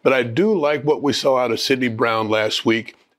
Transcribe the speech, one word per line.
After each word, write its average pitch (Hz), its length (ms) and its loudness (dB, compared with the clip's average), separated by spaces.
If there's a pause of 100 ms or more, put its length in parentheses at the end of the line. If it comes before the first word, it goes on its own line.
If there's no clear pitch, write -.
but 131 100 4
I 127 100 2
do 180 340 0
like 147 260 -2
what 143 200 0
we 139 80 0
saw 131 260 2
out 123 140 0
of 110 80 -2
Sidney 127 300 0
Brown 113 400 -2
last 107 360 0
week. 113 300 -2 (220)